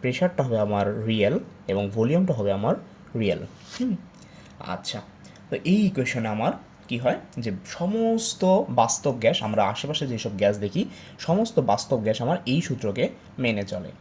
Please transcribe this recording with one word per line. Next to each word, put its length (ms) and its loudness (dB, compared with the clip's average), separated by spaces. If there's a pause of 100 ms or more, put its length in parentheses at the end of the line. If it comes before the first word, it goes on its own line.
প্রেশারটা 460 0
হবে 200 0
আমার 200 2 (220)
রিয়েল 260 4 (380)
এবং 120 0 (120)
ভলিউমটা 420 2
হবে 200 0
আমার 160 0 (460)
রিয়েল। 200 2 (340)
হুম, 200 -2 (800)
আচ্ছা, 240 -8 (500)
তো 60 -4 (180)
এই 160 6
ইকুয়েশনে 480 -2
আমার 160 0 (360)
কি 160 -4
হয় 140 2 (260)
যে 60 -2 (260)
সমস্ত 680 0 (380)
বাস্তব 420 2
গ্যাস, 140 4 (120)
আমরা 140 2 (100)
আশেপাশে 400 -4
যেসব 280 -4
গ্যাস 140 4 (100)
দেখি, 180 -2 (440)
সমস্ত 300 2 (140)
বাস্তব 360 2
গ্যাস 200 2
আমার 120 2 (140)
এই 140 4
সূত্রকে 380 -2 (380)
মেনে 300 0
চলে। 180 -8 (100)